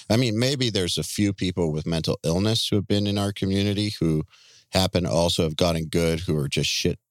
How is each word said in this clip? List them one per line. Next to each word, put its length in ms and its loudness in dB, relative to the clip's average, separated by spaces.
I 60 4
mean, 220 2
maybe 320 0
there's 280 0
a 60 -4
few 280 0
people 400 -2
with 140 -6
mental 380 -2
illness 440 0
who 80 0
have 120 -2
been 180 0
in 120 -2
our 140 -2
community 680 0
who 240 0
happen 320 2
to 60 -2
also 340 2
have 120 -2
gotten 300 2
good, 340 0
who 160 -2
are 120 0
just 220 0
shit 280 -2